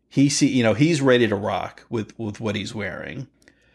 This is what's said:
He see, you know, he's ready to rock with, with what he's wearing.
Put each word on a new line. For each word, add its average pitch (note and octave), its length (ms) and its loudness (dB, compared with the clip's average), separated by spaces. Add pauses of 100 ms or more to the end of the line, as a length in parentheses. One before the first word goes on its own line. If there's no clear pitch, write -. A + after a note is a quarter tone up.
(100)
He C#3 200 4
see, C#3+ 180 2
you B2 160 2
know, A2 100 4
he's D3 280 2
ready B2 260 4
to G#2 80 -2
rock G2 540 -6
with, A2+ 280 -8
with G#2+ 220 -10
what G#2+ 160 -4
he's A2 180 -8
wearing. F2 540 -10 (460)